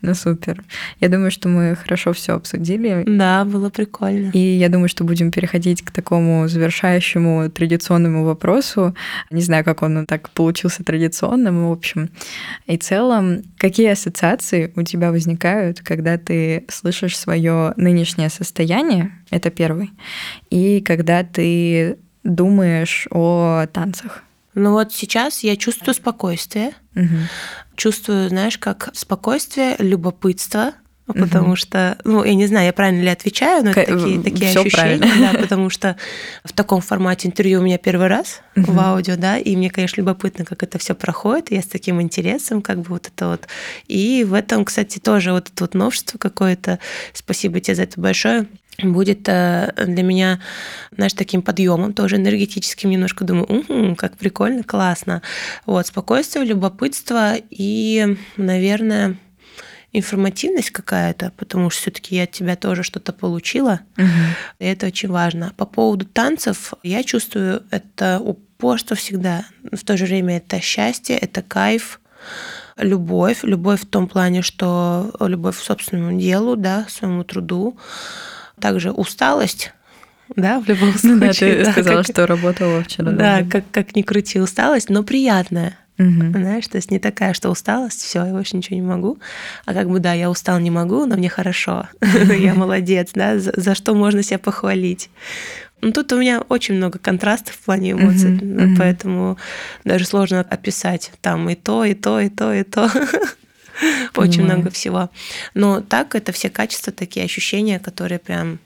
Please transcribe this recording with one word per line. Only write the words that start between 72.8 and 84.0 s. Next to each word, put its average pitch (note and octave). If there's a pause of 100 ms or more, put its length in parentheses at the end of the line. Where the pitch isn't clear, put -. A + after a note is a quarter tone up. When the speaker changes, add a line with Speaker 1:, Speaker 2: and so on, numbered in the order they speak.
Speaker 2:
любовь G3
в -
том F#3
плане, F3+
что F3
любовь F3+
к -
собственному F3
делу, G3
да, G3
к -
своему F3+
труду, F3+ (840)
также F#3+
усталость, B3+ (640)
да, G3+
в G#3+
любом G3+ (100)
Speaker 1:
Ну A#3
да, G3+
Speaker 2:
случае, F#3+
Speaker 1:
ты F3
Speaker 2:
да, G#3+
Speaker 1:
сказала, F3
Speaker 2:
как - (100)
Speaker 1:
что F3
работала F3
вчера -
Speaker 2:
Да, G3+
Speaker 1:
долго. F3+
Speaker 2:
как, G3
как -
ни G#3